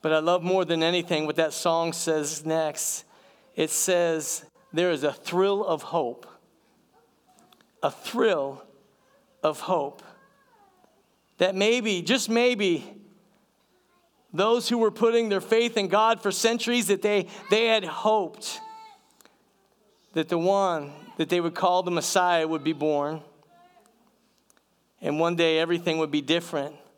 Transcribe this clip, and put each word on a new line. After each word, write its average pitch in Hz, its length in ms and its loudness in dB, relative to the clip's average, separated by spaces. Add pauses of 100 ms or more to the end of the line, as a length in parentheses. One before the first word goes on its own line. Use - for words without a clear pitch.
But 156 100 0
I 156 80 4
love 175 220 2
more 185 240 0
than 160 160 0
anything 170 460 0
what 147 80 -4
that 160 180 0
song 165 400 0
says 156 500 -2
next. 160 600 -4 (520)
It 160 140 0
says, 170 720 0 (280)
"There 175 180 2
is 143 140 -2
a 143 100 0
thrill 196 500 0
of 165 200 -2
hope." 131 420 -4 (1600)
A 147 80 0
thrill 160 720 -2 (800)
of 156 160 0
hope. 143 420 -4 (1400)
That 185 160 2
maybe, 214 480 0
just 214 280 0
maybe, 220 540 2 (1500)
those 226 360 2
who 240 100 0
were 220 120 4
putting 226 380 2
their 196 120 0
faith 226 360 0
in 196 100 0
God 214 320 4
for 202 120 -2
centuries, 233 560 0
that 190 160 0
they, 208 240 2 (240)
they 226 160 2
had 220 160 2
hoped 190 760 -2 (1500)
that 160 160 -2
the 175 80 0
one 175 560 0 (240)
that 160 120 -4
they 180 100 2
would 170 140 -2
call 180 300 2
the 180 80 -2
Messiah 175 560 2
would 156 160 -4
be 156 100 -2
born. 147 480 -2 (1800)
And 151 200 -4
one 170 160 2
day 165 240 2
everything 170 400 0
would 156 100 0
be 147 120 0
different. 156 540 -2 (220)